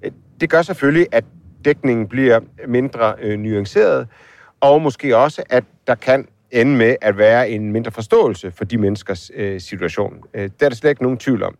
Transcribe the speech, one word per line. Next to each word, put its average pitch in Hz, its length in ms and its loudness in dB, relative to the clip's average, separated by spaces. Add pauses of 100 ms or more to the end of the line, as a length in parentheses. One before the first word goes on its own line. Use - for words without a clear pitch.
Øh, - 80 -10 (300)
det 160 100 -2
gør 165 120 4
selvfølgelig, 165 500 0
at 117 120 0 (400)
dækningen 120 440 0
bliver 120 320 2 (280)
mindre, 120 540 -2
øh, 107 160 -4
nuanceret, 113 720 0 (520)
og 143 220 4
måske 139 340 0
også, 139 340 2
at 123 140 2 (220)
der 123 80 0
kan 131 320 0 (240)
ende 127 260 2
med 117 240 4
at 104 180 0
være 110 320 4
en 107 220 -6
mindre 117 180 -4
forståelse 110 600 0
for 110 140 -10
de 113 140 -4
menneskers, 101 560 -4
øh, 98 260 -8
situation. 90 560 -8 (180)
Øh, 107 80 -8
det 98 200 -4
er 143 60 4
der 120 80 -4
slet 147 140 0
ikke 139 120 -4
nogen 127 160 -2
tvivl 113 240 -2
om. 92 180 -8